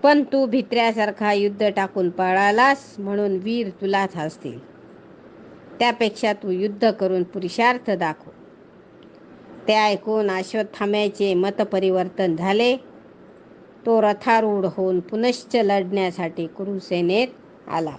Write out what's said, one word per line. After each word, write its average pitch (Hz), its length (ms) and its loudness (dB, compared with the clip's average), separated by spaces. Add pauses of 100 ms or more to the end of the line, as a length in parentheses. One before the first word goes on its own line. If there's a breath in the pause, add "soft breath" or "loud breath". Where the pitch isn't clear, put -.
पण 294 200 6
तू 269 240 0
भित्र्यासारखा 220 840 0
युद्ध 202 440 0
टाकून 190 340 0
पळालास 202 880 2
म्हणून 202 380 -2
वीर 220 320 -4
तुलाच 190 480 -2
हसतील. 151 420 -8 (1200)
त्यापेक्षा 226 540 0
तू 208 180 -6
युद्ध 202 400 0
करून 185 320 0
पुरुषार्थ 220 680 -2
दाखव." 170 400 -4 (1400)
ते 214 60 4
ऐकून 214 560 0
अश्वत्थाम्याचे 202 1040 -2
मतपरिवर्तन 185 1040 0
झाले. 208 400 2 (1120)
तो 226 160 4
रथारूढ 208 640 2 (100)
होऊन 185 240 0
पुनश्च 233 560 -2
लढण्यासाठी 185 880 0
कुरुसेनेत 190 840 -2 (400)
आला. 156 300 -4